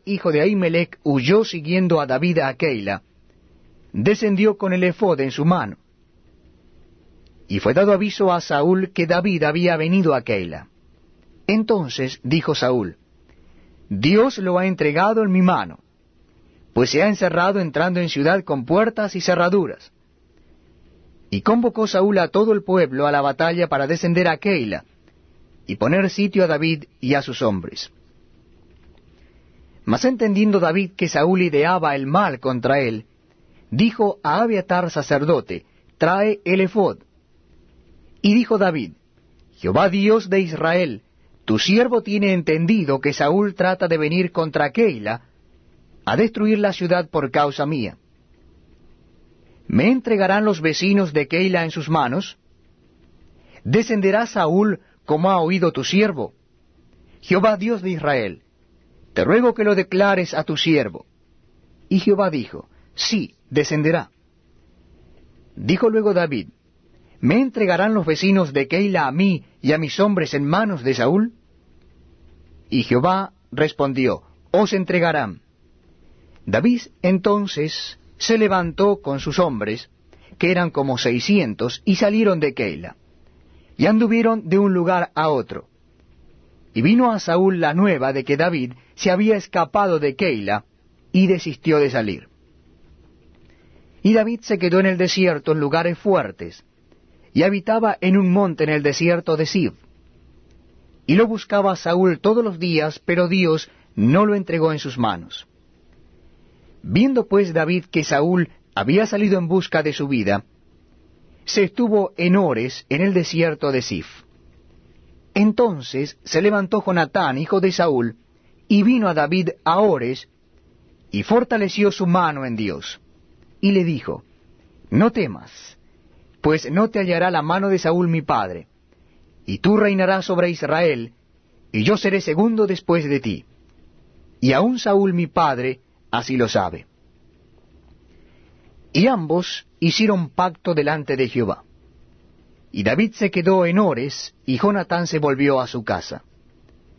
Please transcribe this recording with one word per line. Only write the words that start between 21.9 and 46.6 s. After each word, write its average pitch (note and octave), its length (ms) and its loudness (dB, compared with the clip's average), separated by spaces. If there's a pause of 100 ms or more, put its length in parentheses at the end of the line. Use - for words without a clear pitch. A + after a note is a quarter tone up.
a E3 100 0
todo G#3+ 240 2
el G3+ 100 -2
pueblo D3 420 0
a D3 60 2
la C#3+ 80 2
batalla E3 480 0
para C#3 180 -2
descender E3+ 440 0
a D#3 80 -2
Keila, B2 480 -2 (800)
y G2 100 -8
poner F3 340 0
sitio G3 360 0
a - 20 0
David D#3 380 -2 (160)
y C3+ 140 0
a C#3 60 0
sus C3 200 -8
hombres. G2+ 500 -4 (1900)
Mas A#2+ 220 0
entendiendo G#3+ 560 2
David F3 340 0
que E3+ 140 -4
Saúl F3+ 320 2
ideaba D#3+ 540 0
el C3+ 120 -6
mal D#3 320 0
contra B2+ 400 0
él, A2+ 260 -4 (640)
dijo G#3 520 0
a E3 180 0
Abiatar F3+ 480 -2
sacerdote: C#3+ 760 -2 (320)
"Trae G3+ 480 0
el F#3+ 160 2
efod". F3+ 380 0 (1200)
Y G3+ 120 4
dijo A3+ 240 2
David: D#3 360 0 (640)
"Jehová C#3+ 320 2
Dios G3+ 400 2
de F#3+ 100 2
Israel, D#3+ 640 -2 (400)
tu A2 160 0
siervo A3+ 440 2
tiene G3+ 300 0
entendido E3 680 0
que C#3+ 100 0
Saúl F#3 420 0
trata F3+ 360 -2
de E3 80 0
venir E3+ 340 -2
contra D3+ 400 -2
Keila A#2+ 520 -2 (840)
a G3 100 0
destruir G#3+ 440 0
la G3+ 120 0